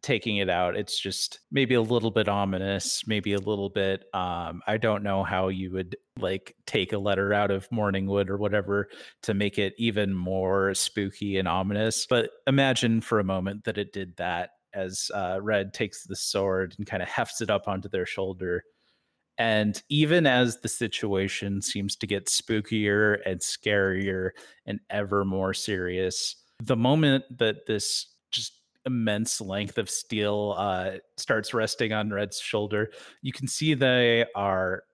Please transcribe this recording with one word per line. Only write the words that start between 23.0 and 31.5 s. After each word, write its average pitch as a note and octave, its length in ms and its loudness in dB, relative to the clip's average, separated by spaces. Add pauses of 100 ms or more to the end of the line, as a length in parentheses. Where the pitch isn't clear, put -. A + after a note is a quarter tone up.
and F#2 140 -4
scarier F#2+ 920 0 (360)
and G#2 220 -6
ever G2+ 360 0
more F#2+ 280 0
serious, F#2 840 -2 (260)
the A#2 140 0
moment C3+ 480 4 (140)
that A2 280 0
this - 400 -2 (240)
just - 220 -6 (340)
immense A2+ 540 0
length G2+ 380 -4
of G2+ 120 -4
steel, G#2 680 -2
uh, F#2 360 -2 (260)
starts - 340 -2